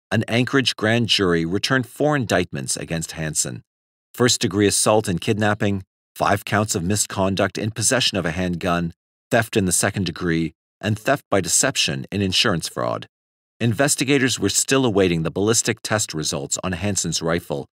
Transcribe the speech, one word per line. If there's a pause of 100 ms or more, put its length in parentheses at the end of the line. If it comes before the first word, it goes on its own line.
(100)
an
Anchorage
grand
jury
returned
four
indictments
against
Hansen: (520)
first-degree
assault
and
kidnapping, (320)
five
counts
of
misconduct
in
possession
of
a
handgun, (360)
theft
in
the
second
degree, (260)
and
theft
by
deception
in
insurance
fraud. (540)
Investigators
were
still
awaiting
the
ballistic
test
results
on
Hansen's
rifle,